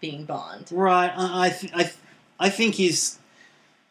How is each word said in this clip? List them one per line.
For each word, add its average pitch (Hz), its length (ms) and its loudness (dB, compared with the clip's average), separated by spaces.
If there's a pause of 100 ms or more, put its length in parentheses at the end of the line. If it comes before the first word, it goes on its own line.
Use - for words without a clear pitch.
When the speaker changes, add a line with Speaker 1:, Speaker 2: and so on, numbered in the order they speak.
Speaker 1:
being 151 240 -10
Bond. - 480 -10
Speaker 2:
Right. 180 420 4
I, 180 320 0
I, 180 40 4
th-, - 240 -10
I, 240 80 2
th-, - 120 -4 (460)
I 185 80 4
think 214 280 0
he's, 175 420 2 (720)